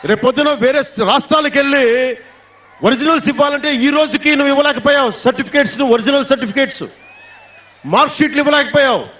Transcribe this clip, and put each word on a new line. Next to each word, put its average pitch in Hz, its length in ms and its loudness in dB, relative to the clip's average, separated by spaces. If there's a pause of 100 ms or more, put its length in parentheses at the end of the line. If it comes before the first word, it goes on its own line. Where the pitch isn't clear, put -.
రేపొద్దున 254 400 0 (140)
వేరే 269 180 2 (300)
రాష్ట్రాలకు 294 480 0
వెళ్ళి 277 260 2 (1000)
ఒరిజినల్స్ 285 460 0
ఇవ్వాలంటే 285 360 0 (160)
ఈ 285 120 4
రోజుకి 302 400 0
నువ్వు 277 160 2
ఇవ్వలేకపోయావు. 277 580 0 (140)
సర్టిఫికెట్స్, 262 500 -2 (200)
ఒరిజినల్ 269 360 0
సర్టిఫికెట్స్, 254 540 -4 (1080)
మార్క్ 277 260 2
షీట్లు 294 240 0
ఇవ్వలేకపోయావు. 277 600 2 (160)